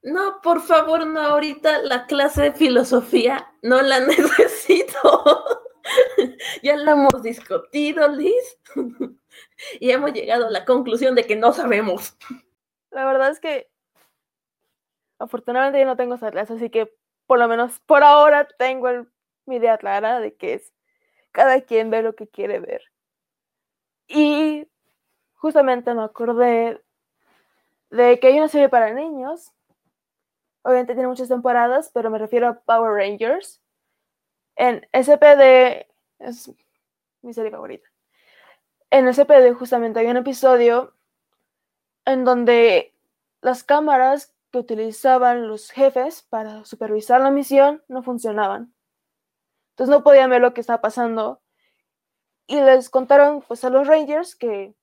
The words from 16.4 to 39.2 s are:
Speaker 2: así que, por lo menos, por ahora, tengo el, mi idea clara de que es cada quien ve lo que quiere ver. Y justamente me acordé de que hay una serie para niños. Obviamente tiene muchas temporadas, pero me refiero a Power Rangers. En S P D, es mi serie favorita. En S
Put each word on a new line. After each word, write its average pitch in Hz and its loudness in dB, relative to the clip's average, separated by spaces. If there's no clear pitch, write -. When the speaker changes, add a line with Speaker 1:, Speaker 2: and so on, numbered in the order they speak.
Speaker 2:
así 226 -10
que, 220 -6
por 254 2
lo 240 0
menos, 233 -6
por 294 4
ahora, 294 6
tengo 254 -4
el, 247 -8
mi 262 -10
idea 226 0
clara 214 -4
de 214 -10
que - -8
es - -16
cada 262 4
quien 226 -4
ve 226 -2
lo 220 -6
que 214 -18
quiere 202 -10
ver. - -14
Y 302 -2
justamente 262 0
me 226 -6
acordé 233 -2
de 240 4
que 254 4
hay 277 6
una 311 0
serie 285 2
para 226 0
niños. 294 -12
Obviamente 247 -2
tiene 254 -4
muchas 254 -10
temporadas, 247 -2
pero 226 -6
me 220 -8
refiero 233 -2
a 240 -8
Power 226 -2
Rangers. 208 -6
En 247 -4
S 262 2
P 294 8
D, 262 4
es 240 -18
mi 240 -20
serie 220 -6
favorita. - -18
En 262 4
S 254 2